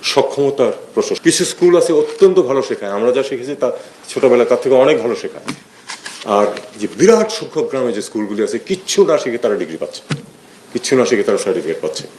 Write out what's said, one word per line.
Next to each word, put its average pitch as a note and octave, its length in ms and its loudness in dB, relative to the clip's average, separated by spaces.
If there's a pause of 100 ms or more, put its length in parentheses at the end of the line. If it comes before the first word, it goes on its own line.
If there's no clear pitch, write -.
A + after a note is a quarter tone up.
সক্ষমতার C3+ 680 0 (220)
প্রশ্ন। - 300 -2
কিছু E3 220 2
স্কুল F3 320 4
আছে E3 160 2
অত্যন্ত F#3 460 4
ভালো C3+ 220 0
শেখায়, G#2+ 300 -6
আমরা A2 200 0
যা C3 120 0
শিখেছি C3+ 360 -6
তা B2 120 0 (380)
ছোটবেলায় A#2+ 400 4
তার - 140 4
থেকে C3 120 2
অনেক C#3 260 4
ভালো A2+ 140 -2
শেখায়। - 400 -12 (720)
আর G#2 220 2 (320)
যে G#2 80 -6 (100)
বিরাট G#3+ 340 4
সংখ্যক - 320 -6
গ্রামে B2+ 300 -4
যে G#2+ 80 -4
স্কুলগুলি G#2 420 -4
আছে, - 160 -4
কিচ্ছু - 460 0
না D3+ 120 2
শিখে A#2+ 200 -4
তারা G#2+ 180 0
ডিগ্রি E2 220 -6
পাচ্ছে, - 240 -10 (720)
কিচ্ছু B2 220 -2
না B2 100 4
শিখে A#2 180 0
তারা G2+ 140 0
সার্টিফিকেট E2 440 -4
পাচ্ছে D#2 260 -8 (120)